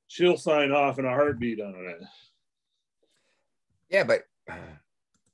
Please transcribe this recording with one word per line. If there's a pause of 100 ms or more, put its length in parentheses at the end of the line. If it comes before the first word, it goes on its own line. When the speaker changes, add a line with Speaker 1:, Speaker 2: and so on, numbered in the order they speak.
Speaker 1:
she'll
sign
off
in
a
heartbeat
on
it. (1900)
Speaker 2:
Yeah,
but (1120)